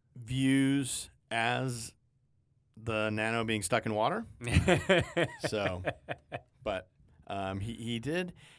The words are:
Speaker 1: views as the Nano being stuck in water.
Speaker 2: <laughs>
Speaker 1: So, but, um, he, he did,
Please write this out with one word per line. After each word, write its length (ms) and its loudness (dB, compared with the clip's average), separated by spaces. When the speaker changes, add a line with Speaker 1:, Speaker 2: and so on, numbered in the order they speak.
Speaker 1:
views 920 2
as 600 0
the 260 0
Nano 340 0
being 200 0
stuck 240 0
in 80 0
water. 300 0
Speaker 2:
<laughs> 880 4
Speaker 1:
So, 340 -2
but, 240 -4
um, 340 -4
he, 140 -6
he 260 -4
did, 340 -4